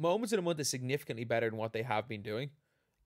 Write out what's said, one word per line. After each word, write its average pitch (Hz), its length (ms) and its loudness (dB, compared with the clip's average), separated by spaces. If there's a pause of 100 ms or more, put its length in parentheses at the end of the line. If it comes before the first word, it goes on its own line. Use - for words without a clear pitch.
Moments 196 320 2
in 220 60 2
a 185 40 0
Month 170 180 0
is 139 100 0
significantly 127 540 -2
better 117 260 2
than 110 80 -6
what 110 160 -4
they 110 80 0
have 110 260 0
been 107 140 -6
doing. 113 280 -4 (560)